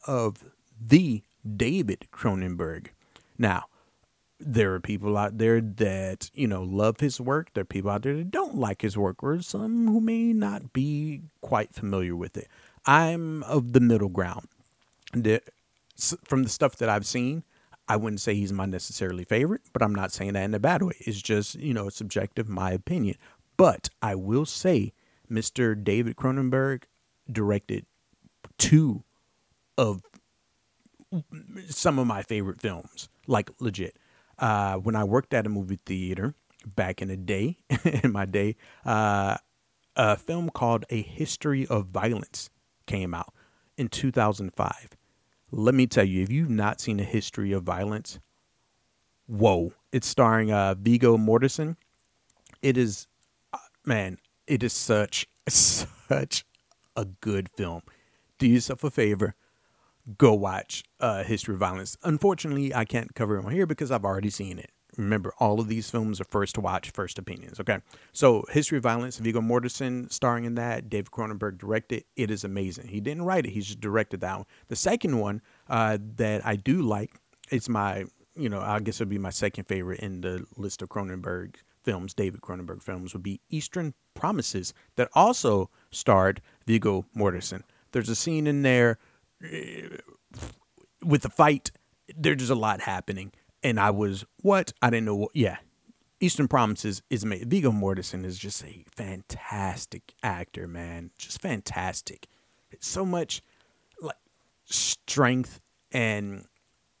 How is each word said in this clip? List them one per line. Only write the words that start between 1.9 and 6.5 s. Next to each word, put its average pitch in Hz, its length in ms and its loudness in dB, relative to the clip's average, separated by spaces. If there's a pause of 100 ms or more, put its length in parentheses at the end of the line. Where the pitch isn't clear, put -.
Cronenberg. 90 760 -2 (480)
Now, 98 280 2 (760)
there 120 320 2
are 92 80 -2
people 104 360 -2
out 104 220 -2
there 113 220 6
that, 95 720 -2
you 139 140 -2
know, 95 160 -2